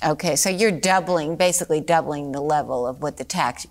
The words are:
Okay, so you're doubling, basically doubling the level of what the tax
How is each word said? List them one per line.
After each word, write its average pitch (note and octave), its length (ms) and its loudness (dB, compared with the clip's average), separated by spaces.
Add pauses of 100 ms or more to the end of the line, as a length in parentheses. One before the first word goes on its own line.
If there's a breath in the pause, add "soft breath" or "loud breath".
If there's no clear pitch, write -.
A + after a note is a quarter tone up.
Okay, D3+ 320 0
so - 120 2
you're F#3+ 220 2
doubling, F3 640 0
basically E3+ 460 2
doubling D3+ 500 0
the C#3 120 -4
level C3 440 0
of C3 160 -6
what D3 140 -6
the C3 80 -8
tax B2+ 460 -4